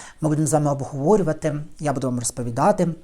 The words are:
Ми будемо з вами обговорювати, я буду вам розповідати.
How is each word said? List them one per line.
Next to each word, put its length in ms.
Ми 80
будемо 180
з 60
вами 180
обговорювати, 960
я 140
буду 140
вам 120
розповідати. 840